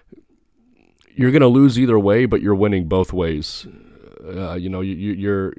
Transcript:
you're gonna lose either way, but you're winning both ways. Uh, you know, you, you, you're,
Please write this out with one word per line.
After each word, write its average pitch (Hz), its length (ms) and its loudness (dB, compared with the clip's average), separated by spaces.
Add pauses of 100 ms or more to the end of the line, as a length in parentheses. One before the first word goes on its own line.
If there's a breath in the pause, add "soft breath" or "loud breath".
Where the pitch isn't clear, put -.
(1160 loud breath)
you're 127 160 2
gonna 139 160 6
lose 123 320 4
either 117 180 2
way, 104 280 2
but 107 160 -2
you're 101 120 0
winning 98 360 0
both 92 240 -2
ways. 82 520 -6 (560)
Uh, 90 340 -12
you 90 120 -8
know, 92 140 -8
you, 95 140 -6
you, 101 180 -6
you're, 98 460 -4